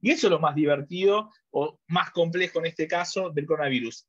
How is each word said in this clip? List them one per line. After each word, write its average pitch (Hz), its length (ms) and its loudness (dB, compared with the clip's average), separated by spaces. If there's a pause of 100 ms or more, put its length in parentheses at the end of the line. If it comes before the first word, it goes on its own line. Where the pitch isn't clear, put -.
y 226 120 2
eso 320 160 2
es - 20 4
lo 160 80 4
más 151 160 0
divertido, 175 800 2 (180)
o 147 380 -4
más 170 240 -2
complejo 170 480 0
en 165 60 -2
este 160 200 -4
caso, 175 440 -4
del 147 140 -4
coronavirus. 139 640 -2